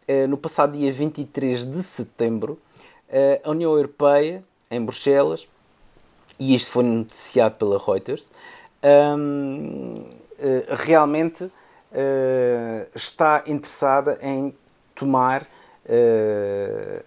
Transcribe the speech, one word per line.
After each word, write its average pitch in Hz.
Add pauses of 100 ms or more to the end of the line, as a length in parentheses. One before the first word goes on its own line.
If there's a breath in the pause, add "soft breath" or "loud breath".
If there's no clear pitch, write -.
eh, 135
no 139
passado 147
dia 139
vinte 147
e 139
três 127
de 143
setembro, 117 (500 soft breath)
eh, 139
a 151
União 160
Europeia, 147 (280)
em 117
Bruxelas, 143 (920)
e 135
isto -
foi 123
noticiado 113
pela 101
Reuters, 101 (500 loud breath)
ahm, 143 (460)
eh, 131
realmente, 156 (440 soft breath)
eh, 127
está 151
interessada 143
em 139 (400)
tomar, 135 (380 soft breath)
eh, 104